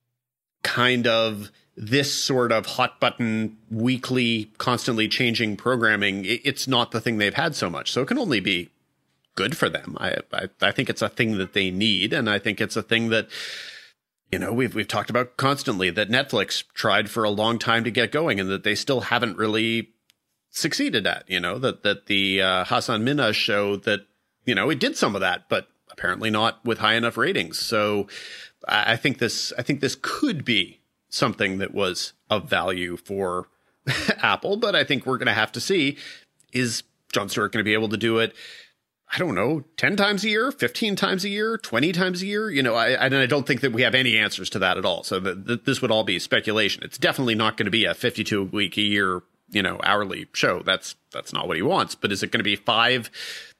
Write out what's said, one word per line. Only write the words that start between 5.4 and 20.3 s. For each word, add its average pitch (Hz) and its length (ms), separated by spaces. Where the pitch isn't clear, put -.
programming, 104 680
it, 113 200
it's 135 240
not 120 240
the 117 80
thing 113 180
they've 101 160
had 160 220
so 101 120
much. 76 220
So 123 120
it 135 40
can 247 120
only 175 200
be 90 320
good 95 200
for 107 120
them. - 320
I, - 160
I, - 160
I 101 120
think 123 180
it's - 100
a 107 80
thing 110 300
that 92 140
they 95 180
need, 98 420
and 131 160
I 101 120
think 107 200
it's 110 160
a 110 60
thing 113 280
that 110 180
you 92 80
know, - 140
we've, 117 220
we've 104 140
talked 104 220
about 123 260
constantly 127 540
that 101 180
Netflix 120 560
tried 104 360
for 113 140
a 104 60
long 107 280
time 113 260
to 120 60
get 113 220
going 147 260
and 95 120
that 98 120
they 107 120
still 127 260
haven't 113 360
really 110 540